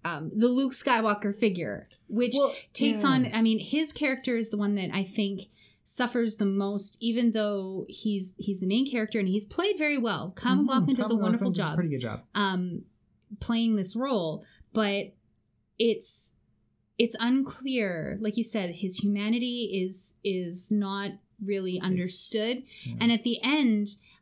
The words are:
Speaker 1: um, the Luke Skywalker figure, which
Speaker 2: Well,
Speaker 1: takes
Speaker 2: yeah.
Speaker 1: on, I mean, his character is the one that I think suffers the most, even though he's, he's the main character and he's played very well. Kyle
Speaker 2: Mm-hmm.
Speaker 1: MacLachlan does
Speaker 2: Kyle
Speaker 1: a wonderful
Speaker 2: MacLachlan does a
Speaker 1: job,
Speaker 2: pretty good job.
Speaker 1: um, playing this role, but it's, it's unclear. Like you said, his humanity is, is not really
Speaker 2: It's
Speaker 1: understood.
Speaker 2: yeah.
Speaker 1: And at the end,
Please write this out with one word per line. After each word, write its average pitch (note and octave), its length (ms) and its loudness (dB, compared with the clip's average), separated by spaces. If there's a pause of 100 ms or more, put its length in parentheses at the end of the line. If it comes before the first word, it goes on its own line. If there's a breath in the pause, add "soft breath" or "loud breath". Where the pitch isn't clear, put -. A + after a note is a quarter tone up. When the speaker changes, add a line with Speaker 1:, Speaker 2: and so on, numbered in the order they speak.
Speaker 1:
um, D#3+ 300 -6
the A3+ 140 6
Luke C4 240 2
Skywalker G#3 600 2
figure, F3 500 0 (240)
which A#3+ 280 0
Speaker 2:
Well, C#4 160 4 (200 loud breath)
Speaker 1:
takes A3 300 2
Speaker 2:
yeah. C#4 60 4
Speaker 1:
on, B3+ 240 4
I A3+ 80 2
mean, A3 200 4
his D4+ 320 0
character C4 440 0
is A3+ 140 -2
the G#3+ 60 -2
one G#3 180 0
that F#3+ 180 -2
I F#3+ 120 0
think G3 380 -2 (420 soft breath)
suffers A#3 520 0
the G#3+ 100 0
most, G3 540 -2
even A#3 300 2
though G3+ 580 -2
he's, G3+ 480 -4
he's F#3+ 240 -4
the F#3 60 -2
main B3 240 2
character A3 280 -2
and F#3+ 100 0
he's G#3 160 0
played F#4+ 340 -2
very D4 200 0
well. F#3+ 380 -2
Kyle C4 200 2
Speaker 2:
Mm-hmm. C#4+ 100 4
Speaker 1:
MacLachlan B3+ 300 4
does A#3+ 120 2
Speaker 2:
Kyle A#3 80 4
Speaker 1:
a G#3 40 2
wonderful G3 300 2
Speaker 2:
MacLachlan - 20 -2
does F3+ 120 0
a D#3 40 0
Speaker 1:
job, D#3 80 -2
Speaker 2:
pretty E3+ 140 0
good C3 100 -2
job. A2+ 220 -6 (120)
Speaker 1:
um, F#3 480 -2 (580)
playing A3+ 360 2
this F#3+ 180 -2
role, A3 500 -2 (280 loud breath)
but G3+ 420 0 (640)
it's, - 540 2 (680)
it's A#3 220 2
unclear. A#3+ 1000 0
Like G#3+ 160 -2
you A3+ 80 0
said, F3+ 320 -4
his F#3 200 -4
humanity G#3+ 880 0
is, - 300 -6 (100)
is F3+ 480 -4
not G3 380 0 (340)
really F#3+ 320 -2
Speaker 2:
It's F3+ 100 -2
Speaker 1:
understood. G#3+ 760 0 (220 loud breath)
Speaker 2:
yeah. A#2 160 -8
Speaker 1:
And A#3 120 4
at A3+ 120 2
the A#3 180 0
end, A3+ 460 2 (340 soft breath)